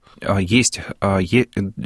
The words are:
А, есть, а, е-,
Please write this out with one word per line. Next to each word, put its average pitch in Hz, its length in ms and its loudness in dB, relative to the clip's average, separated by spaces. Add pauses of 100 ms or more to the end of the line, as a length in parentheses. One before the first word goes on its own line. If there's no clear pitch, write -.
(220)
А, 98 200 0
есть, 110 400 0 (180)
а, 98 200 2
е-, 117 280 2 (380)